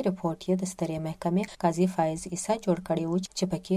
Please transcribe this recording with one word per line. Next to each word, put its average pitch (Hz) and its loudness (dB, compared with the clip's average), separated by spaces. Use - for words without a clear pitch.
رپورټ 175 -2
یې 185 4
د - -4
سترې 160 -2
محکمې 175 0
قاضي 170 4
فایز 160 0
عیسی 175 0
جوړ 180 4
کړی 165 0
و 165 2
چې - -2
پکې 180 -2